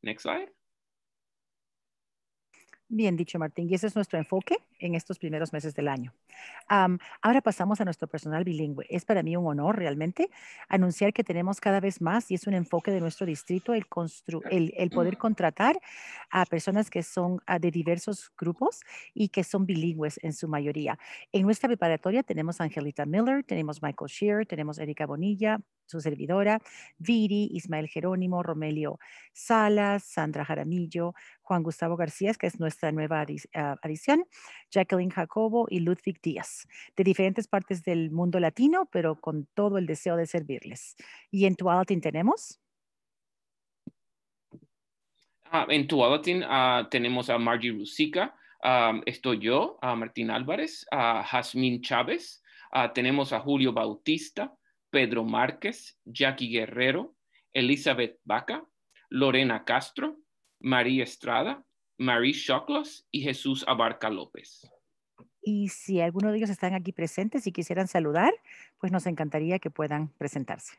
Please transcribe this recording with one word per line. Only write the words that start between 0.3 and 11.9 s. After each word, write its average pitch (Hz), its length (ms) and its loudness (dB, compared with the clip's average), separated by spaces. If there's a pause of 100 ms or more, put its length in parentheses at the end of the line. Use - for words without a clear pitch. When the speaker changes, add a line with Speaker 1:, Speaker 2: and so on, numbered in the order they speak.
Speaker 2:
Bien 214 280 2
dicho, 170 240 -4
Martín. 165 280 -4
Y 185 60 2
ese 196 140 0
es 196 80 -2
nuestro 196 200 0
enfoque 190 420 0 (200)
en 175 160 -2
estos 165 240 -4
primeros 156 340 -4
meses 151 220 -6
del 143 140 0
año. 127 260 -4 (540)
Am, 185 300 6 (220)
ahora 240 200 6
pasamos 202 400 0
a 214 40 2
nuestro 165 220 -4
personal 156 380 -4
bilingüe. 151 440 -4
Es 170 160 -4
para 190 200 2
mí 165 120 -2
un 175 100 0
honor 151 300 0
realmente 170 540 -2 (380)
anunciar 190 440 4
que 226 120 0
tenemos 180 360 -2
cada 196 200 4
vez 190 200 -2